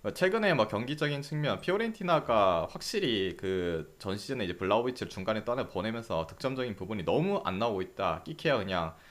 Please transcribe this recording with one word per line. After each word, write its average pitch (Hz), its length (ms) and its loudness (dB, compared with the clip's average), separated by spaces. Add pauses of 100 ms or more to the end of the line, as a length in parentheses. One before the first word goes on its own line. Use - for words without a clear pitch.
어, 101 100 -2
최근에 196 400 2
뭐 113 160 4
경기적인 143 540 -2
측면, 151 360 -2
피오렌티나가 156 1120 2
확실히 113 640 0
그 87 640 -2
전 98 180 -4
시즌에 120 280 -4
이제 87 100 -4
블라우비치를 110 540 0
중간에 104 340 -4
떠내 120 240 -2
보내면서 98 600 -4
득점적인 127 480 -4
부분이 95 280 -6
너무 101 400 2
안 92 160 -2
나오고 107 220 0
있다. 92 420 -2
끼케야 147 340 0
그냥 92 380 0 (160)